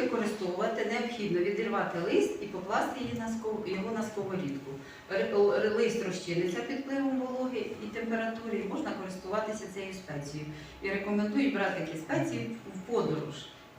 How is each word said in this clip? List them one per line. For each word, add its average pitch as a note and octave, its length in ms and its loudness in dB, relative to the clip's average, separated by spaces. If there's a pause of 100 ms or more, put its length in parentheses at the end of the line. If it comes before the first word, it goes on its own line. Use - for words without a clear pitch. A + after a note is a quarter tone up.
використовувати, G#3 840 0
необхідно G#3+ 540 0
відірвати G3+ 600 2
лист - 440 4
і - 20 -6
покласти A3+ 540 0
її A#3 200 -4
на A3+ 80 -4
ско-, G#3+ 400 -2
його G3 240 -2
на A3+ 120 0
сковорідку. C#3+ 680 -2 (400)
Р-, A3 220 2
л-, G3+ 420 6
лист G#3+ 300 4
розчиниться F3+ 560 0
під C4+ 180 -2
впливом C4+ 400 2
вологи B3+ 460 0 (180)
і G#3 40 -4
температури, A3+ 800 -2
і - 20 -2
можна C#4+ 240 -2
користуватися F#3+ 720 -4 (100)
цією F#3+ 200 -6
спецією. D3+ 560 -8 (320)
І G3 80 -2
рекомендую G#3 640 2
брати F#3+ 280 2
такі D#3+ 180 -4
спеції - 600 0 (180)
в G#3+ 160 -6
подорож. D#3+ 440 2 (440)